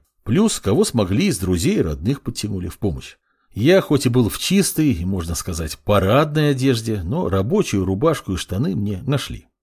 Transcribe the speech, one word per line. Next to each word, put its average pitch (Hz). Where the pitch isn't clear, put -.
Плюс, 196
кого 131
смогли, 104
из 151
друзей 92
и 143
родных 85
подтянули 98
в -
помощь. 73
Я 165
хоть -
и -
был 120
в -
чистой 160
и, 82
можно 87
сказать, 80
парадной 147
одежде, 120
но 127
рабочую 98
рубашку 101
и -
штаны 135
мне 101
нашли. 120